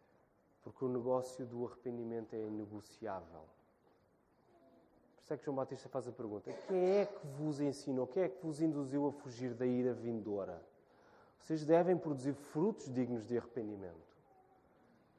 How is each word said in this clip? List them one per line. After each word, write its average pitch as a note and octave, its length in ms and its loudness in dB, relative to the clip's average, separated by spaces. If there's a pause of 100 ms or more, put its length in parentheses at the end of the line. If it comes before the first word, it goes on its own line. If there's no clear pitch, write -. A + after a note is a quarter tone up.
(640)
porque - 200 -8
o B2+ 60 0
negócio B2+ 560 0
do A#2+ 220 -4
arrependimento A#2 680 -8
é A2 80 -4
inegociável. G#2 1000 -8 (1700)
Por - 80 -20
isso D3+ 100 -6
é C#3 40 -4
que - 80 -12
João C#3+ 120 -2
Batista C3 320 -4
faz B2 180 -4
a A#2+ 40 -8
pergunta: A2 400 -8 (160)
"Quem F#3 300 6
é G3+ 80 6
que - 220 -10
vos C#3+ 320 -2
ensinou? C3 480 2
Quem F#3 160 2
é E3+ 60 4
que - 140 -10
vos D#3 180 -2
induziu C#3+ 460 2
a C3+ 40 4
fugir B2+ 420 -6
da B2 120 0
ira B2 280 4
vindoura? G#2 680 -2 (800)
Vocês D#3 280 -2
devem E3+ 320 8
produzir C#3+ 360 0
frutos D#3 580 -2
dignos A#2+ 360 0
de A#2 100 2
arrependimento." G2 800 -6 (1000)